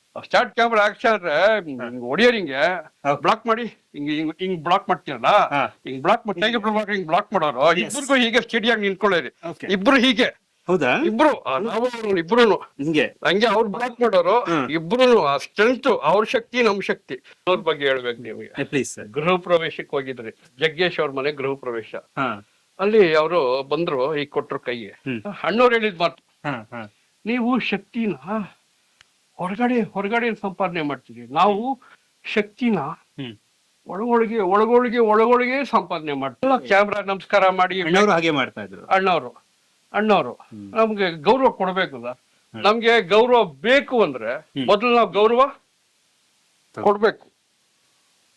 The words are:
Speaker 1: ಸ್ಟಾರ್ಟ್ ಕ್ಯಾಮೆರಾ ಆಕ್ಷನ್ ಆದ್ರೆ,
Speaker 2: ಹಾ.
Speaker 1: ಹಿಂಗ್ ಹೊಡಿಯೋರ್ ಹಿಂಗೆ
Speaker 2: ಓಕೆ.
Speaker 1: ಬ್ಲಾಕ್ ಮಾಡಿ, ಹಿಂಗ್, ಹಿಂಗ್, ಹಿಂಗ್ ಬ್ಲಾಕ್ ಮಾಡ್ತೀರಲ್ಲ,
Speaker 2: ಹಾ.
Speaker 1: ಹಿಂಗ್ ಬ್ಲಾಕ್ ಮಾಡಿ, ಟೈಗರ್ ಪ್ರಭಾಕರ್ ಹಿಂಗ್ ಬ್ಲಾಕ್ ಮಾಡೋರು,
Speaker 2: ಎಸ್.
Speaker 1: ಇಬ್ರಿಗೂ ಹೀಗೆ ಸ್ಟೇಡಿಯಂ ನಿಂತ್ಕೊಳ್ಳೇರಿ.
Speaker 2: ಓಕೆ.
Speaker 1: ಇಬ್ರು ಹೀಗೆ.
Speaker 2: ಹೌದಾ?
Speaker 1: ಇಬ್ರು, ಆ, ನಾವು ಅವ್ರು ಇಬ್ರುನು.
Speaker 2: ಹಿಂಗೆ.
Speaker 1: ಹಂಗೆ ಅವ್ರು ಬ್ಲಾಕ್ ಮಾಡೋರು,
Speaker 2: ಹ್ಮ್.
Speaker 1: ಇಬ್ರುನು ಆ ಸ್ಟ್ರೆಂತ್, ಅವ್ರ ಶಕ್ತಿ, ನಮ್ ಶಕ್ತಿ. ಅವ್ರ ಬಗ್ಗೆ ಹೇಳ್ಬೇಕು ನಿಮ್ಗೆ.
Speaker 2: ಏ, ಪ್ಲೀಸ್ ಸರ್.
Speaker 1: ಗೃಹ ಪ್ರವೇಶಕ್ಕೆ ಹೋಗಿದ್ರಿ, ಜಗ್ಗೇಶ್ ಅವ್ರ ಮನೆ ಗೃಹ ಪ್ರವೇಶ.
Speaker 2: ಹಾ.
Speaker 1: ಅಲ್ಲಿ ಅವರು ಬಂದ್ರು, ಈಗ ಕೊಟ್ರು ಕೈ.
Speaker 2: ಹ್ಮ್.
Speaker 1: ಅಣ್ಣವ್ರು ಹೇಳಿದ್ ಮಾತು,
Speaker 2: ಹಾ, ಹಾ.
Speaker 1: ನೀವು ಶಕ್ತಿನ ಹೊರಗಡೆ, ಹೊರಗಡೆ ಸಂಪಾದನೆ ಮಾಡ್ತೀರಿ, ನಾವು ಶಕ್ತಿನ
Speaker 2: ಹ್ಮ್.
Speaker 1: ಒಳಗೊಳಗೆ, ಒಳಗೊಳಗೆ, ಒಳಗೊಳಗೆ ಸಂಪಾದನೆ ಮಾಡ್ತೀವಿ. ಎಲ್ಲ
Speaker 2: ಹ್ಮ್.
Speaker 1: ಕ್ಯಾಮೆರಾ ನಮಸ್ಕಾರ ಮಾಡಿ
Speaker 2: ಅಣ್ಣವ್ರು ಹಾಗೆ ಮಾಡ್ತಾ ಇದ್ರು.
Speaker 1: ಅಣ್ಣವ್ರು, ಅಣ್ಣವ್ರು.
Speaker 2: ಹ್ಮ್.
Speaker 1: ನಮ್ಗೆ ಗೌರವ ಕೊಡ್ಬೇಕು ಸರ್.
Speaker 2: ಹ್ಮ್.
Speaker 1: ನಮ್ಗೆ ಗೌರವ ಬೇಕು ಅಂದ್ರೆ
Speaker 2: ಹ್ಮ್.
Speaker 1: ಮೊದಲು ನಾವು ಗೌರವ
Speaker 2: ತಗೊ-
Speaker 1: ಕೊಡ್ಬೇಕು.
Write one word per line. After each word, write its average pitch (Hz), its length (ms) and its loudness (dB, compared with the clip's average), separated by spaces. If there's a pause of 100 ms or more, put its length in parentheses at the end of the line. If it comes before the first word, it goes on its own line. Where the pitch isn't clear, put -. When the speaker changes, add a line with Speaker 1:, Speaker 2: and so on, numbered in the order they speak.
(240)
Speaker 1:
ಸ್ಟಾರ್ಟ್ 208 300 0
ಕ್ಯಾಮೆರಾ 226 300 2
ಆಕ್ಷನ್ 214 260 0
ಆದ್ರೆ, 175 200 -2
Speaker 2:
ಹಾ. 160 580 0
Speaker 1:
ಹಿಂಗ್ 123 120 -12
ಹೊಡಿಯೋರ್ 170 340 2
ಹಿಂಗೆ 165 460 -2 (320)
Speaker 2:
ಓಕೆ. 143 100 -4
Speaker 1:
ಬ್ಲಾಕ್ 214 240 0
ಮಾಡಿ, 226 200 0
ಹಿಂಗ್, - 440 -10
ಹಿಂಗ್, 156 280 -4
ಹಿಂಗ್ 185 260 -4
ಬ್ಲಾಕ್ 185 240 0
ಮಾಡ್ತೀರಲ್ಲ, 143 380 -4
Speaker 2:
ಹಾ. 143 400 2
Speaker 1:
ಹಿಂಗ್ 131 360 -12
ಬ್ಲಾಕ್ 208 240 0
ಮಾಡಿ, 185 140 -6
ಟೈಗರ್ 226 200 -2
ಪ್ರಭಾಕರ್ 208 340 -4
ಹಿಂಗ್ 185 120 -4
ಬ್ಲಾಕ್ 170 260 -2
ಮಾಡೋರು, 151 400 2
Speaker 2:
ಎಸ್. 185 240 -2
Speaker 1:
ಇಬ್ರಿಗೂ 277 180 -2
ಹೀಗೆ 240 260 2
ಸ್ಟೇಡಿಯಂ 226 400 -2
ನಿಂತ್ಕೊಳ್ಳೇರಿ. 190 480 0 (220)
Speaker 2:
ಓಕೆ. - 200 -12
Speaker 1:
ಇಬ್ರು 208 260 2
ಹೀಗೆ. 247 280 2 (440)
Speaker 2:
ಹೌದಾ? 151 360 2
Speaker 1:
ಇಬ್ರು, 226 380 2
ಆ, 131 160 -2
ನಾವು 226 280 -2
ಅವ್ರು 220 320 -2
ಇಬ್ರುನು. 202 360 4
Speaker 2:
ಹಿಂಗೆ. 147 500 -2
Speaker 1:
ಹಂಗೆ 180 420 0
ಅವ್ರು 220 220 2
ಬ್ಲಾಕ್ 233 320 -6
ಮಾಡೋರು, 196 400 2
Speaker 2:
ಹ್ಮ್. 165 300 -2
Speaker 1:
ಇಬ್ರುನು 202 540 4
ಆ 139 120 2
ಸ್ಟ್ರೆಂತ್, 226 500 0
ಅವ್ರ 190 380 2
ಶಕ್ತಿ, 240 380 -2
ನಮ್ 202 180 2
ಶಕ್ತಿ. - 340 -6 (340)
ಅವ್ರ 180 120 2
ಬಗ್ಗೆ 151 260 -2
ಹೇಳ್ಬೇಕು 123 360 -2
ನಿಮ್ಗೆ. 110 380 -14
Speaker 2:
ಏ, 139 40 -4
ಪ್ಲೀಸ್ 135 280 -4
ಸರ್. 104 160 -16
Speaker 1:
ಗೃಹ 151 280 -2
ಪ್ರವೇಶಕ್ಕೆ 165 600 -2
ಹೋಗಿದ್ರಿ, 127 340 -8 (300)
ಜಗ್ಗೇಶ್ 160 400 -2
ಅವ್ರ 151 100 -2
ಮನೆ 135 220 -4
ಗೃಹ 139 220 -6
ಪ್ರವೇಶ. 120 400 -10
Speaker 2:
ಹಾ. 110 520 -8 (340)
Speaker 1:
ಅಲ್ಲಿ 196 340 4
ಅವರು 151 480 2
ಬಂದ್ರು, 147 540 -2
ಈಗ 143 120 -4
ಕೊಟ್ರು 143 300 -6
ಕೈ. 120 280 -8
Speaker 2:
ಹ್ಮ್. 113 360 -10 (200)
Speaker 1:
ಅಣ್ಣವ್ರು 233 320 2
ಹೇಳಿದ್ 214 240 -2
ಮಾತು, - 520 -6
Speaker 2:
ಹಾ, 120 260 -10
ಹಾ. 107 160 -14 (340)
Speaker 1:
ನೀವು 240 320 0
ಶಕ್ತಿನ 208 540 -4 (1200)
ಹೊರಗಡೆ, 226 460 -2
ಹೊರಗಡೆ 214 520 -2
ಸಂಪಾದನೆ 180 480 -6
ಮಾಡ್ತೀರಿ, 120 440 -10
ನಾವು 202 540 0 (440)
ಶಕ್ತಿನ 214 560 -2
Speaker 2:
ಹ್ಮ್. 135 560 -10 (500)
Speaker 1:
ಒಳಗೊಳಗೆ, 226 520 -2
ಒಳಗೊಳಗೆ, 220 600 2
ಒಳಗೊಳಗೆ 247 680 4
ಸಂಪಾದನೆ 170 480 -4
ಮಾಡ್ತೀವಿ. 135 380 -4
ಎಲ್ಲ 262 80 4
Speaker 2:
ಹ್ಮ್. 240 100 -10
Speaker 1:
ಕ್ಯಾಮೆರಾ 202 340 2
ನಮಸ್ಕಾರ 190 460 2
ಮಾಡಿ 185 340 0
Speaker 2:
ಅಣ್ಣವ್ರು 185 280 2
ಹಾಗೆ 165 200 2
ಮಾಡ್ತಾ 120 340 -4
ಇದ್ರು. 92 220 -16
Speaker 1:
ಅಣ್ಣವ್ರು, 180 480 0 (580)
ಅಣ್ಣವ್ರು. 196 400 2
Speaker 2:
ಹ್ಮ್. - 440 -18
Speaker 1:
ನಮ್ಗೆ 214 360 0
ಗೌರವ 220 380 2
ಕೊಡ್ಬೇಕು 180 520 -4
ಸರ್. 123 160 -10 (380)
Speaker 2:
ಹ್ಮ್. 110 60 -10
Speaker 1:
ನಮ್ಗೆ 226 400 4
ಗೌರವ 226 420 4
ಬೇಕು 220 580 0
ಅಂದ್ರೆ 123 320 -2
Speaker 2:
ಹ್ಮ್. 143 320 -8
Speaker 1:
ಮೊದಲು 214 300 2
ನಾವು 220 140 4
ಗೌರವ 233 420 2 (1200)
Speaker 2:
ತಗೊ- - 100 -4
Speaker 1:
ಕೊಡ್ಬೇಕು. 202 480 0 (1040)